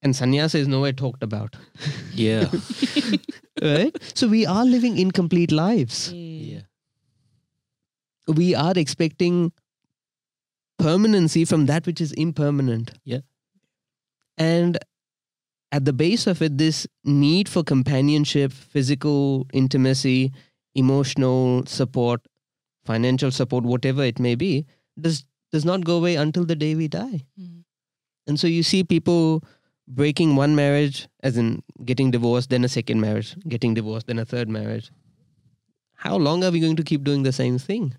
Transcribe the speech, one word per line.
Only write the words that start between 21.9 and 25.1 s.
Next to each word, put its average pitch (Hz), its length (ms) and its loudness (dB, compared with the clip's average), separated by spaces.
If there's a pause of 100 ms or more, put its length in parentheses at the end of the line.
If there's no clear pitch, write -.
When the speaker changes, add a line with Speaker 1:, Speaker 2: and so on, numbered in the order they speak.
Speaker 1:
financial 127 440 0
support, 123 340 -2
whatever 131 380 0
it 120 160 -2
may 123 180 0
be, 151 280 -2 (340)
does, 156 280 -2 (260)